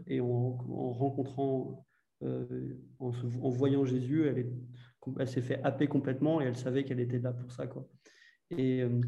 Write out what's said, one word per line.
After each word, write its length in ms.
et 140
en, 60
en 680
rencontrant, 960
euh, 540
en 140
se, 120
en 80
voyant 360
Jésus, 420
elle 120
est, 120
elle 100
s'est 140
fait 200
happer 240
complètement, 540
et 40
elle 120
savait 280
qu'elle 160
était 200
là 120
pour 200
ça, 140
quoi. 220
Et, 320
euh, 260